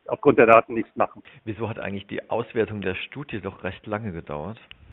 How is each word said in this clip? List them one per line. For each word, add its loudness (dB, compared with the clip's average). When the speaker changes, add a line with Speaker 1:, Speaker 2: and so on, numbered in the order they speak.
Speaker 1:
aufgrund 2
der 8
Daten 8
nicht -6
machen. -4
Speaker 2:
Wieso -8
hat -10
eigentlich -8
die -10
Auswertung -4
der -4
Studie -12
doch -10
recht -10
lange -6
gedauert? -10